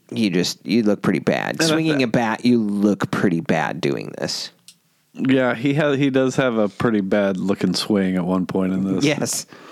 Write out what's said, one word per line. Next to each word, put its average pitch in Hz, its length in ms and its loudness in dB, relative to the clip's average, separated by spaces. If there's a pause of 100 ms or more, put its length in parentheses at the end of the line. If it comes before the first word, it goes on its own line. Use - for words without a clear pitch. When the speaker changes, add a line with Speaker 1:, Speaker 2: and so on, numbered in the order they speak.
(120)
Speaker 1:
you 113 180 0
just, 87 360 -2
you 110 180 2
look 104 180 0
pretty 95 180 0
bad. 53 360 -2
Speaker 2:
And 156 80 -2
I - 20 2
Speaker 1:
Swinging 160 320 0
Speaker 2:
th- 131 100 0
Speaker 1:
a 110 40 -6
bat, 117 340 0
you 123 140 4
look 101 520 0
pretty 87 300 0
bad 78 400 -2
doing 60 360 -4
this. - 340 -6 (640)
Speaker 2:
Yeah, 131 400 2
he 123 180 0
ha-, 147 200 2
he 139 180 2
does 131 260 2
have 127 200 2
a 107 120 2
pretty 110 320 0
bad 98 340 2
looking 92 380 0
swing 95 420 0
at 90 100 0
one 92 200 0
point 92 280 -2
in 92 120 -2
this. 95 180 0
Speaker 1:
Yes. - 440 -2 (240)